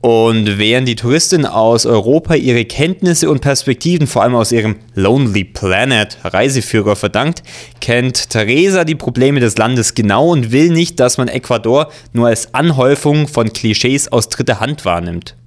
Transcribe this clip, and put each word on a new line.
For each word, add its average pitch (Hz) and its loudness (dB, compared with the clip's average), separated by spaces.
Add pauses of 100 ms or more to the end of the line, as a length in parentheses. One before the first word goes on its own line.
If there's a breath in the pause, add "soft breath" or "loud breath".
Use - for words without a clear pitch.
Und 113 2
während 117 0
die 120 -2
Touristin 147 0
aus 113 2
Europa 120 2
ihre 123 0
Kenntnisse 170 0
und 143 0
Perspektiven 143 0
vor - 0
allem 123 2
aus 117 0
ihrem 110 0 (180)
Lonely 101 0
Planet 107 -2
Reiseführer 107 0
verdankt, 127 -2 (380 loud breath)
kennt 123 -2
Teresa 165 2
die 160 -2
Probleme 135 0
des 113 0
Landes 113 0
genau 113 2
und 123 0
will 151 4
nicht, 170 0
dass 127 2
man 123 0
Ecuador 123 -2 (220 loud breath)
nur 120 2
als - -2
Anhäufung 143 2
von 113 -2
Klischees 123 -2
aus 117 0
dritter 110 -4
Hand 143 -6
wahrnimmt. 87 -4 (120)